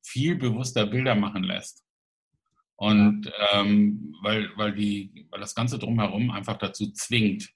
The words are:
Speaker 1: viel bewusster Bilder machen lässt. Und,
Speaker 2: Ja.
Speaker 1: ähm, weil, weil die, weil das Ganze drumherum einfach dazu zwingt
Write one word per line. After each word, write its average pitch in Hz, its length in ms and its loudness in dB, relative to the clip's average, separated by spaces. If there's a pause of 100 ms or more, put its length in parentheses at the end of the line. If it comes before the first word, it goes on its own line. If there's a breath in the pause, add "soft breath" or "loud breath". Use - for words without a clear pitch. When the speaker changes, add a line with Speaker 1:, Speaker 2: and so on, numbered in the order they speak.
Speaker 1:
viel 156 340 -2
bewusster 123 500 0
Bilder 123 280 0
machen 104 280 0
lässt. 92 420 -8 (920)
Und, 104 500 4
Speaker 2:
Ja. 104 340 2
Speaker 1:
ähm, 104 600 2
weil, 107 340 0
weil 104 180 -2
die, 101 560 -4
weil 98 100 -12
das 101 140 -12
Ganze 117 240 -2
drumherum 110 520 0
einfach 101 280 -6
dazu 101 340 -6
zwingt - 640 -2